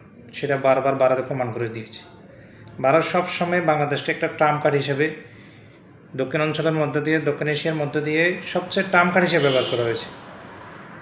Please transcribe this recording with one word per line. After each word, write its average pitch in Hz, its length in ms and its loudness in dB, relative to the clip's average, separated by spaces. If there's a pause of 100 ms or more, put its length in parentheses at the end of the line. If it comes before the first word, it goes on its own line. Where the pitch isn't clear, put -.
(320)
সেটা 139 240 -2
বারবার 135 380 4
ভারতে 131 280 4
প্রমাণ 123 300 -4
করে 117 160 -4
দিয়েছে। 110 320 -12 (840)
ভারত 151 220 4
সবসময় 175 560 0
বাংলাদেশকে 147 520 0
একটা 156 160 -2
ট্রাম্প 147 340 2
কার্ড 143 140 4
হিসেবে 139 300 0 (1120)
দক্ষিণ 135 240 -2
অঞ্চলের 156 320 0
মধ্যে 147 280 0
দিয়ে, 156 180 2
দক্ষিণ 147 300 -2
এশিয়ার 151 280 -2
মধ্যে 147 240 -2
দিয়ে 151 220 2 (240)
সবচেয়ে 185 420 -2
ট্রাম্প 180 240 4
কার্ড 180 140 4
হিসেবে 156 160 2
ব্যবহার 127 280 4
করা 120 120 0
হয়েছে। 113 260 -2 (920)